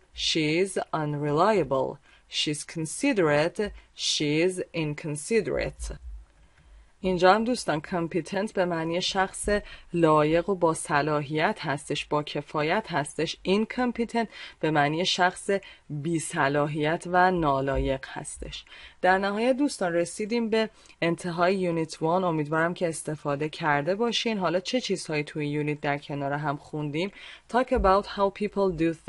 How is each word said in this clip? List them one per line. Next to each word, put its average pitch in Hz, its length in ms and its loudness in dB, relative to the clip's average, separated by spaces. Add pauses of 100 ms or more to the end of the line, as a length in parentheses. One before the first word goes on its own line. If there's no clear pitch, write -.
(280)
She's 165 440 2 (300)
unreliable. 147 880 2 (500)
She's 151 220 -2 (140)
considerate. 165 840 2 (500)
She's 160 460 2 (280)
inconsiderate. 151 1000 -2 (1160)
اینجا 185 320 6
هم 220 100 4
دوستان 196 380 -2
کامپیتنت 180 720 -4
به 185 120 0
معنی 165 360 -2
شخص - 480 -2 (440)
لایق 160 560 4
و 202 60 0
با 170 180 2
صلاحیت 151 880 0
هستش، 147 440 -4
با 147 180 0
کفایت 156 680 -2
هستش. 151 500 -2
اینکامپیتنت 226 840 0 (320)
به 156 120 0
معنی 156 340 2
شخص 190 440 0 (400)
بی 151 300 -2
صلاحیت 147 920 0
و 180 200 6
نالایق 135 800 0
هستش. - 520 -12 (360)
در 185 160 6
نهایت 208 400 0
دوستان 220 360 0
رسیدیم 214 560 -2
به 220 200 0 (320)
انتهای 175 540 2
یونیت 165 460 -2
وان. 170 220 2
امیدوارم 160 500 0
که 175 160 -2
استفاده 151 600 -4
کرده 151 460 0
باشین. 220 420 -2
حالا 175 220 0
چه 247 220 -2
چیزهایی 160 420 -2
توی 147 240 -6
یونیت 147 340 -2
در 143 160 0
کنار 143 360 -6
هم 147 240 -2
خوندیم؟ 151 540 -4 (420)
Talk 254 140 2
about 196 380 4
how 196 340 0
people 196 400 0
do 165 140 2 (160)